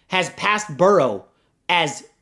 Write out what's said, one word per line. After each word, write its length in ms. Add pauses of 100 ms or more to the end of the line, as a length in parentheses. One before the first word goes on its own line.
has 220
passed 460
Burrow 480 (480)
as 320 (180)